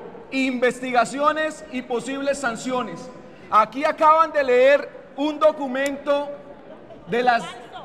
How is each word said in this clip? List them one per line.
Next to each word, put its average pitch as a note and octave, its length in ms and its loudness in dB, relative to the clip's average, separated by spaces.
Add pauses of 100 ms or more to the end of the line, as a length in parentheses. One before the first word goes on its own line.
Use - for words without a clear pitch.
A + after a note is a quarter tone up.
(320)
investigaciones C4 1400 0
y B3+ 120 -6
posibles C4+ 560 -4
sanciones. A#3+ 600 -4 (520)
Aquí A3 340 2
acaban D#4 460 4
de D4 120 2
leer C4 460 6 (260)
un D4 220 -2
documento C#4+ 920 0 (760)
de A3+ 160 -2
las A#3+ 220 2 (420)